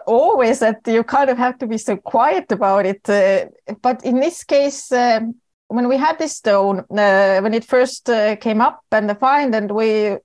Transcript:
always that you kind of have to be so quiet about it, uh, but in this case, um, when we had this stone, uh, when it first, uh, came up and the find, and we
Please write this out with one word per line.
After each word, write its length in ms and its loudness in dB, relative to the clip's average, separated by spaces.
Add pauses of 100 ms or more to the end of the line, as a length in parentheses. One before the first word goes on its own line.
always 520 2
that 280 0
you 160 2
kind 260 0
of 80 0
have 220 -2
to 80 -8
be 100 -4
so 200 -4
quiet 540 -2
about 340 0
it, 240 -6
uh, 360 2 (360)
but 220 -2
in 160 0
this 240 -4
case, 480 -2
um, 440 0 (320)
when 200 -2
we 100 0
had 200 0
this 200 -6
stone, 420 0 (180)
uh, 440 4
when 120 -2
it 100 -2
first, 460 -2
uh, 280 0
came 220 -2
up 320 0
and 160 0
the 80 -2
find, 380 0
and 180 -2
we 540 0